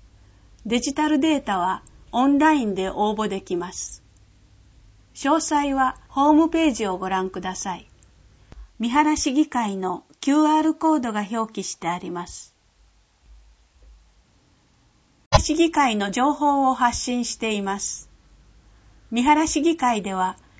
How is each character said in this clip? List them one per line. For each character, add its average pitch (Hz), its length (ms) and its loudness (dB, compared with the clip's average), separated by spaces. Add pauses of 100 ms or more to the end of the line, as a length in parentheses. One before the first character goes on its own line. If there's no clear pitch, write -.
(640)
デ 233 140 0
ジ 277 140 -4
タ 302 160 0
ル 302 100 2
デ 302 220 2
ー - 20 -18
タ 196 160 -2
は 185 240 -2 (300)
オ 247 120 2
ン 277 120 4
ラ 311 160 6
イ 277 100 2
ン 208 100 -2
で 185 160 -2
応 208 240 0
募 214 140 -4
で 190 140 -4
き 180 160 -6
ま 175 160 -8
す。 - 280 -14 (1120)
詳 302 280 0
細 285 320 -2
は 262 240 0 (100)
ホ 277 220 2
ー 311 40 8
ム 320 160 6
ペ 330 200 2
ー 247 40 -2
ジ 214 140 -4
を 185 100 -4
ご 185 120 -6
覧 190 200 -2
く 185 120 -10
だ 185 120 -6
さ 185 220 -8
い。 - 140 -20 (920)
三 233 120 -2
原 302 260 4
市 277 160 -2
議 302 160 2
会 214 260 -2
の 185 300 -6 (160)
キ 269 100 2
ュ 302 140 6
ー 302 100 4
ア - 20 4
ー 311 60 2
ル 311 100 2
コ 311 220 2
ー 294 60 0
ド 240 100 -4
が 208 180 -2
表 220 220 -4
記 202 120 -6
し - 120 -10
て 170 140 -6
あ 175 100 -4
り 180 120 -10
ま 175 160 -8
す。 - 280 -20 (2750)
市 - 180 2
議 330 140 4
会 277 280 0
の 202 140 -2
情 262 220 0
報 277 360 2
を 254 60 0
発 247 220 0
信 247 280 -4
し - 100 -10
て 220 160 -4
い 202 100 -2
ま 196 200 -4
す。 - 280 -10 (1000)
三 240 120 0
原 302 240 4
市 302 140 -2
議 330 140 2
会 240 260 0
で 196 120 -6
は、 185 240 -2 (220)